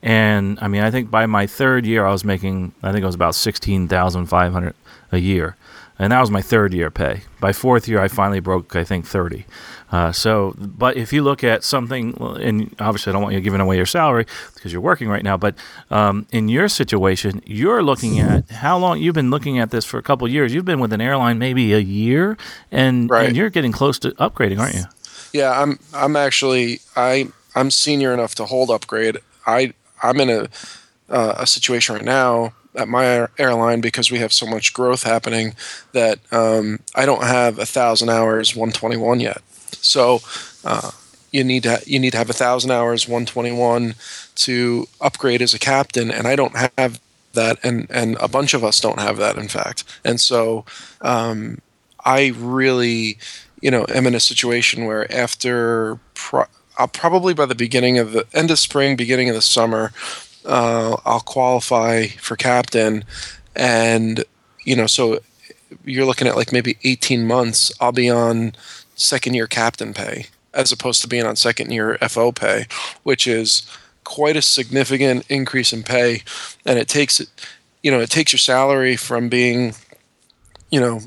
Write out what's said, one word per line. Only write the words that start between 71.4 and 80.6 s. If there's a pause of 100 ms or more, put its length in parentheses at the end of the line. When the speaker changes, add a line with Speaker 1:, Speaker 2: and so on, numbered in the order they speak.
Speaker 2:
year
F
O
pay, (360)
which
is (420)
quite
a
significant
increase
in
pay. (440)
And
it
takes
it, (520)
you
know,
it
takes
your
salary
from
being, (1000)